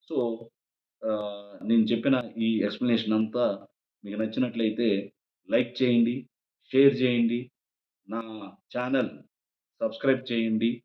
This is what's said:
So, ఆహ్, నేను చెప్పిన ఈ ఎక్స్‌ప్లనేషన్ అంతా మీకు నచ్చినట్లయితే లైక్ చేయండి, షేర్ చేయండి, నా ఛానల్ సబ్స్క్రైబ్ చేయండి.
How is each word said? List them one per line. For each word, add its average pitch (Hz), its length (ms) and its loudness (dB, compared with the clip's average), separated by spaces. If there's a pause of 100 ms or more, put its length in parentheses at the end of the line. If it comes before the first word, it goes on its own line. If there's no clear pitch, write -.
So, 165 80 -2 (840)
ఆహ్, 104 600 -4
నేను 113 240 4
చెప్పిన 120 300 0 (200)
ఈ 113 140 0 (120)
ఎక్స్‌ప్లనేషన్ 113 520 0
అంతా 110 300 0 (600)
మీకు 101 140 -8
నచ్చినట్లయితే 113 680 0 (600)
లైక్ 120 260 0
చేయండి, 120 400 2 (560)
షేర్ 139 260 8
చేయండి, 120 420 2 (720)
నా 110 120 -6 (500)
ఛానల్ 123 420 -2 (680)
సబ్స్క్రైబ్ 120 440 0
చేయండి. 113 460 0 (140)